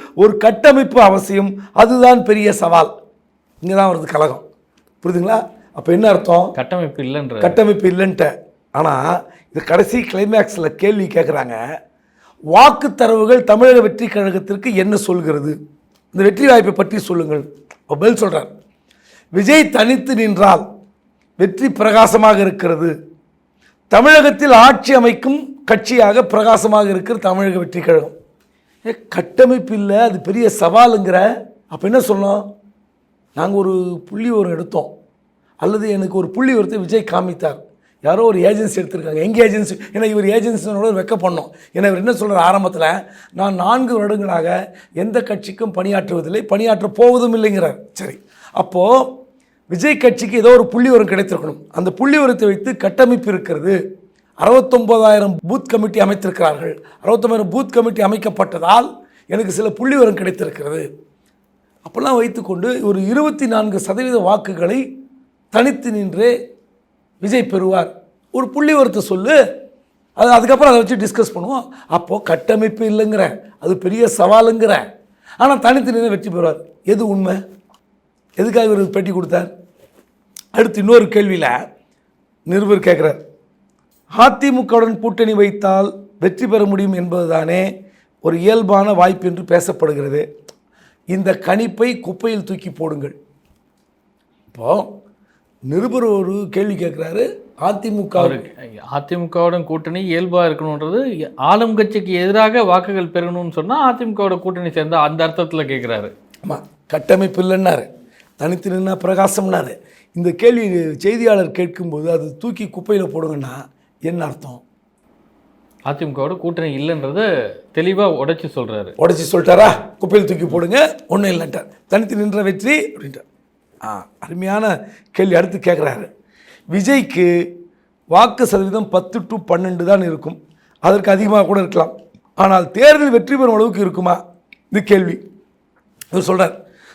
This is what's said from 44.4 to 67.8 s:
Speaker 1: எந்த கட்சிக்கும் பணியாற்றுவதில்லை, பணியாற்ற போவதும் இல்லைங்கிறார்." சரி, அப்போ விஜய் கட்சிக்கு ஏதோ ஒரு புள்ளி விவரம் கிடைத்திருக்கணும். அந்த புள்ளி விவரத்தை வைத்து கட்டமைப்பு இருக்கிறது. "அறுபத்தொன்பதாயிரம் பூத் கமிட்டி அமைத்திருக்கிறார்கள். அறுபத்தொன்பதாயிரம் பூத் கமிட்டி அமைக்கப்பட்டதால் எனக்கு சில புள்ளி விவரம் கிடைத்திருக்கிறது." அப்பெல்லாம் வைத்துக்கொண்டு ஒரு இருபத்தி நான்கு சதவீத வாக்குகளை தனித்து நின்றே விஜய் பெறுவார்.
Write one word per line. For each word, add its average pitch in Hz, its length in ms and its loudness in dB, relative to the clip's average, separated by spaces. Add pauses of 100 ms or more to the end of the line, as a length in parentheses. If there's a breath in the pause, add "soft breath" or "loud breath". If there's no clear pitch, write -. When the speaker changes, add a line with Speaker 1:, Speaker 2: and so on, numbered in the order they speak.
Speaker 1:
எந்த 208 300 -4
கட்சிக்கும் 202 500 -8
பணியாற்றுவதில்லை, 185 720 -4
பணியாற்ற 208 460 0
போவதும் 240 460 4
இல்லைங்கிறார்." 196 420 0 (160)
சரி, - 260 -14 (340 soft breath)
அப்போ 233 640 2 (520)
விஜய் 233 300 0
கட்சிக்கு 240 400 0
ஏதோ 226 120 4
ஒரு 247 180 8
புள்ளி 247 240 0
விவரம் 208 280 4
கிடைத்திருக்கணும். 175 400 -4 (100)
அந்த 185 240 -4
புள்ளி 277 240 0
விவரத்தை 240 320 2
வைத்து 202 280 -4
கட்டமைப்பு 240 520 2
இருக்கிறது. 175 720 -4 (380)
"அறுபத்தொன்பதாயிரம் 220 1000 4 (120)
பூத் 254 200 -4
கமிட்டி 214 320 -2
அமைத்திருக்கிறார்கள். 180 800 -2 (260 soft breath)
அறுபத்தொன்பதாயிரம் 220 460 0
பூத் 247 220 -4
கமிட்டி 226 300 0
அமைக்கப்பட்டதால் 196 1000 0 (260 soft breath)
எனக்கு 196 260 -4
சில 208 180 -2
புள்ளி 262 240 -4
விவரம் 233 220 4
கிடைத்திருக்கிறது." 156 760 -8 (880)
அப்பெல்லாம் 254 340 -2
வைத்துக்கொண்டு 220 720 -4
ஒரு 196 200 -2
இருபத்தி 294 400 -2
நான்கு 214 320 -2
சதவீத 240 400 -4
வாக்குகளை 196 800 -2 (520)
தனித்து 240 420 0
நின்றே 208 640 -2 (600)
விஜய் 208 260 0
பெறுவார். 185 560 -2 (280)